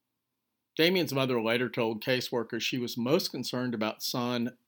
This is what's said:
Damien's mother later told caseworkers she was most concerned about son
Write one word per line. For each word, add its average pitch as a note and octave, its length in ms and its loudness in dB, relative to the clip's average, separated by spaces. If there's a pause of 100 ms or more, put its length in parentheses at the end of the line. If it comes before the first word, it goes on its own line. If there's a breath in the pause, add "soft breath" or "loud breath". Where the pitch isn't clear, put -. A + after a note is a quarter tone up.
(760)
Damien's E3 380 4
mother C3 260 2
later A#2 300 2
told A2+ 340 -2
caseworkers A#2+ 580 -2
she - 180 -2
was A#2+ 180 -4
most B2+ 320 2
concerned B2 460 -4
about A2 260 -2
son A#2+ 560 -2 (100)